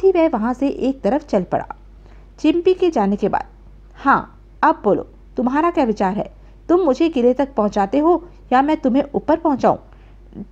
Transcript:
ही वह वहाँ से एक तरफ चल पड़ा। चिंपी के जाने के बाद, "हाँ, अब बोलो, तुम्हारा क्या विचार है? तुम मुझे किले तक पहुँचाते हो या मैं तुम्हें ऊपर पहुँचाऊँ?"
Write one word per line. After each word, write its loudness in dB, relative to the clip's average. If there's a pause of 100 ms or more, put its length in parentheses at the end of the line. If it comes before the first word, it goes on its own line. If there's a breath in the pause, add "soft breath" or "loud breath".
ही 4
वह 2
वहाँ -2
से -2
एक -4
तरफ -2
चल -2
पड़ा। -6 (640 soft breath)
चिंपी 2
के 0
जाने 0
के -2
बाद, -4 (500)
"हाँ, -2 (220)
अब 2
बोलो, 0 (300)
तुम्हारा 0
क्या 0
विचार -2
है? -8 (360 soft breath)
तुम 4
मुझे 2
किले 2
तक -4
पहुँचाते 0
हो 2 (260 loud breath)
या 4
मैं 0
तुम्हें 0 (120)
ऊपर -2
पहुँचाऊँ?" 0 (760 soft breath)